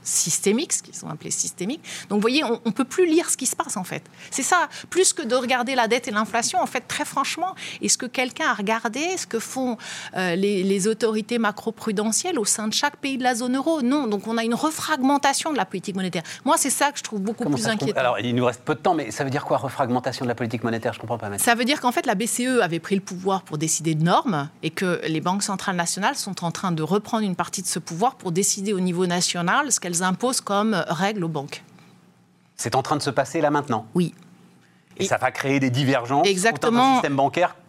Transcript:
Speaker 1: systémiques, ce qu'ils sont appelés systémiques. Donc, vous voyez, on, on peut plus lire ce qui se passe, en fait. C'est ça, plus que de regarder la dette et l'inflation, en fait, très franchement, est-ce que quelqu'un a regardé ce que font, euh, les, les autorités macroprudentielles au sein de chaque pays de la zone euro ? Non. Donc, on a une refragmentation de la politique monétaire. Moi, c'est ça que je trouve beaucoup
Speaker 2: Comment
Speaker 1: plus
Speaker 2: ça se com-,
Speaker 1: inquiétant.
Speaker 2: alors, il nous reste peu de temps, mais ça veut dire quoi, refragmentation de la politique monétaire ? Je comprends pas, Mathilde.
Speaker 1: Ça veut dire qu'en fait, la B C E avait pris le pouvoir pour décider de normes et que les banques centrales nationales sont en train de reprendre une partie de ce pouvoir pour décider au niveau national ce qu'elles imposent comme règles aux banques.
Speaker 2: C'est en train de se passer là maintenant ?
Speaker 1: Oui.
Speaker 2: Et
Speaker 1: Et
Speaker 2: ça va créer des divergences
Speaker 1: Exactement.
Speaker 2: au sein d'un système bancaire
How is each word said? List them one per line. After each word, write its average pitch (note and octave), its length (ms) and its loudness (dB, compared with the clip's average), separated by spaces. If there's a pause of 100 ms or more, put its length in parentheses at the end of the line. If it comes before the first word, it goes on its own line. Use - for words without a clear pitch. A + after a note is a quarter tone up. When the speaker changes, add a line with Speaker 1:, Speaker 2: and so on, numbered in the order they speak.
Speaker 1:
systémiques, - 680 0
ce - 120 -4
qu'ils - 120 -20
sont - 140 -12
appelés D#3 220 -10
systémiques. - 500 -4 (260)
Donc, G#3 120 0
vous - 20 2
voyez, B3+ 240 4
on, A3+ 180 0
on A3 80 0
peut C4 140 0
plus F#4 200 2
lire E4 240 2
ce - 60 0
qui C4 100 -6
se - 120 -2
passe, D4+ 180 -4
en F#3 80 -4
fait. D3+ 200 -8 (280)
C'est C#4 100 -4
ça, D#4 280 4 (200)
plus F#4 220 4
que E4+ 100 -6
de A#3+ 140 0
regarder B3+ 400 2
la A3+ 140 4
dette B3 180 2
et B3 40 -4
l'inflation, A#3 500 0
en C4+ 40 2
fait, B3 140 -4
très - 240 -6
franchement, D#4+ 520 -2 (260)
est-ce G#3 160 2
que B3+ 80 -6
quelqu'un B3+ 420 -2
a B3+ 60 2
regardé A3+ 640 -2
ce - 100 -6
que A3+ 100 -4
font, B3+ 380 -2 (400)
euh, F3+ 200 0
les, G3 280 2
les G3 240 2
autorités A3 520 0
macroprudentielles A3 1000 -2
au G#3 60 0
sein G#3+ 240 0
de G#3 40 -2
chaque C#4+ 220 0
pays C4+ 220 -4
de B3+ 60 -2
la B3 120 4
zone B3 220 0
euro ? D4+ 240 2
Non. C4 260 2
Donc, G#3 200 -2
on A#3 100 -2
a A3+ 80 0
une A#3 80 0
refragmentation C#4+ 960 2
de C4+ 60 0
la F#3+ 80 2
politique F#3 320 -6
monétaire. F3+ 260 -2 (220)
Moi, D4 120 6
c'est C#4+ 120 0
ça C#4+ 240 2
que - 60 -8
je - 40 -12
trouve G#3+ 160 -6
beaucoup A3 240 -2
Speaker 2:
Comment C#3+ 140 2
Speaker 1:
plus G#3+ 60 0
Speaker 2:
ça A3 100 2
se - 20 2
com-, G#3 80 -2
Speaker 1:
inquiétant. - 160 0
Speaker 2:
alors, B2 180 4
il A#2+ 160 0
nous B2 120 2
reste B2 160 0
peu D3+ 140 -2
de - 40 -18
temps, F#3+ 140 4
mais C#3 180 -2
ça C#3+ 140 -2
veut C3+ 40 -2
dire C#3 140 -2
quoi, C#3+ 140 0
refragmentation B2+ 680 -2
de A#2+ 60 0
la A#2 60 0
politique A#2 280 -4
monétaire ? A2+ 300 -2
Je - 80 -12
comprends A#2 160 -6
pas, G#2+ 100 -8
Mathilde. G2+ 160 -4
Speaker 1:
Ça A#3 120 4
veut A#3+ 100 0
dire D4 160 0
qu'en B3 100 2
fait, E4+ 140 -2
la A3 100 2
B A3 120 0
C B3 180 -2
E B3 180 4
avait E3 160 0
pris G3 160 -2
le F#3+ 60 0
pouvoir F#3+ 400 -2
pour D#3 160 -6
décider D#3+ 360 0
de D#3 120 2
normes F3 420 2 (160)
et D#3+ 60 -2
que F3 360 -2
les D#3 140 0
banques F#3+ 240 0
centrales F#3+ 320 -4
nationales F#3 400 0
sont F3 300 -6
en D#3+ 60 0
train F3+ 200 -2
de D#3+ 100 0
reprendre G#3 440 0
une F3+ 100 -2
partie - 260 -2
de F3+ 60 -6
ce - 120 -2
pouvoir F3+ 360 0
pour F#3+ 160 -6
décider G3+ 400 0
au F#3 80 0
niveau F#3 260 2
national F3+ 640 0
ce - 120 0
qu'elles F3 160 -4
imposent F#3 440 0
comme G#3 340 2 (140)
règles F#3+ 340 0
aux E3 40 -2
banques. D3+ 360 -6 (920)
Speaker 2:
C'est A#2+ 200 -4
en C3+ 80 2
train D#3 140 -2
de C3+ 40 -2
se - 80 -2
passer C#3 320 0
là D3 80 4
maintenant ? C3+ 460 0
Speaker 1:
Oui. F3 180 0 (840)
Speaker 2:
Et F#3+ 80 0
Speaker 1:
Et - 20 -4
Speaker 2:
ça A#2 100 4
va B2+ 140 0
créer C#3 280 0
des C3 120 2
divergences C3+ 560 2
Speaker 1:
Exactement. G3+ 420 2
Speaker 2:
au A#3+ 140 4
sein C4+ 60 6
d'un C4+ 80 6
système D3 180 0
bancaire C#3 400 2 (140)